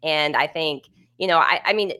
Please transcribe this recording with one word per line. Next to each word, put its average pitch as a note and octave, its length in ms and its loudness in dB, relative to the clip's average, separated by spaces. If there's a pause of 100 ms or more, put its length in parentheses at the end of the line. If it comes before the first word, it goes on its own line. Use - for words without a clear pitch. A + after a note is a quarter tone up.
And D3+ 340 0
I C3+ 100 2
think, D3+ 380 -4 (320)
you F#3+ 100 -4
know, E3+ 120 4
I, - 260 4
I G3 80 0
mean, G#3 280 -2